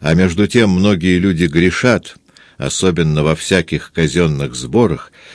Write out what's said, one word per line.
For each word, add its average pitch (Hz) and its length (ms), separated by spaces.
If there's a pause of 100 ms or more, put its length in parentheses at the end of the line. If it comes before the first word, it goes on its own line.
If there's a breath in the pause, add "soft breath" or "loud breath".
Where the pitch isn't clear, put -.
а 78 140
между 92 320
тем 113 220
многие 92 480
люди 87 280
грешат, 85 720 (400 soft breath)
особенно 78 680
во 76 140
всяких - 560
казённых 76 600
сборах, 80 600 (220 loud breath)